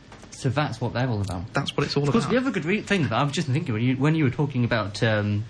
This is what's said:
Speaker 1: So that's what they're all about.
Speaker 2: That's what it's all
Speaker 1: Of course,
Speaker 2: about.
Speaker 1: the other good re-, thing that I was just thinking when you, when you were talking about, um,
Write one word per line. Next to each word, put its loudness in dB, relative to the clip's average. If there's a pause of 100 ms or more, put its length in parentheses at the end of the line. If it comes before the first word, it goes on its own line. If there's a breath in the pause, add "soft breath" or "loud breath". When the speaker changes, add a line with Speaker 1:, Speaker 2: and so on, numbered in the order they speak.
(300)
Speaker 1:
So -4
that's -2
what -4
they're 0
all 0
about. -6
Speaker 2:
That's -2
what 0
it's -2
all 0
Speaker 1:
Of 0
course, 4
Speaker 2:
about. 0
Speaker 1:
the 4
other 0
good -4
re-, 0
thing 0
that 0
I 2
was -2
just -2
thinking 0
when 0
you, 2
when 2
you 2
were 4
talking 0
about, 0
um, 2